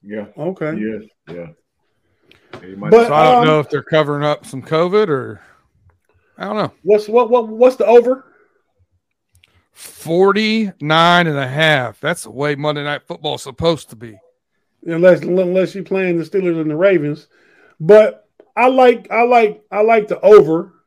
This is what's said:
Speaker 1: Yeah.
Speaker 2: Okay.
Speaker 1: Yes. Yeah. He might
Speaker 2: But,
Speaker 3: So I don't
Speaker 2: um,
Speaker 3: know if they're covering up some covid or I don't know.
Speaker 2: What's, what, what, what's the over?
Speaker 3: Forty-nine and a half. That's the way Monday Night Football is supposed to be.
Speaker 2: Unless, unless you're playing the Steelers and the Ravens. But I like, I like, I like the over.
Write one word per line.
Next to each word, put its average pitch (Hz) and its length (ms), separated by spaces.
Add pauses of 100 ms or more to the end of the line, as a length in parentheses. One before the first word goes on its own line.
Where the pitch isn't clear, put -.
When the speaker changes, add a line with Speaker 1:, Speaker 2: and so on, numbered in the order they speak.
Speaker 1:
Yeah. 104 240 (100)
Speaker 2:
Okay. 156 400
Speaker 1:
Yes. 107 260 (260)
Yeah. 85 180 (1120)
He 185 140
might 202 160
Speaker 2:
But, 233 180
Speaker 3:
So 143 60
I 156 100
don't 156 160
Speaker 2:
um, 240 60
Speaker 3:
know 156 140
if 143 100
they're 143 120
covering 147 400
up 147 220
some 131 180
covid 180 460
or 117 320 (960)
I 185 80
don't 208 120
know. 190 160 (100)
Speaker 2:
What's, 208 260
what, 226 220
what, 233 180
what's 247 280
the 226 100
over? 240 400 (1500)
Speaker 3:
Forty-nine 175 1500
and 147 120
a 131 100
half. 139 520
That's 165 240
the 110 60
way 143 240
Monday 147 300
Night 147 220
Football 147 300
is - 60
supposed 160 480
to 117 60
be. 110 220 (680)
Speaker 2:
Unless, 170 380
unless 180 520
you're 196 100
playing 185 340
the 160 60
Steelers 175 360
and 156 100
the 147 60
Ravens. 156 520 (520)
But 208 480 (280)
I 240 120
like, 254 420
I 226 120
like, 240 480
I 202 120
like 220 260
the 180 120
over. 170 540 (120)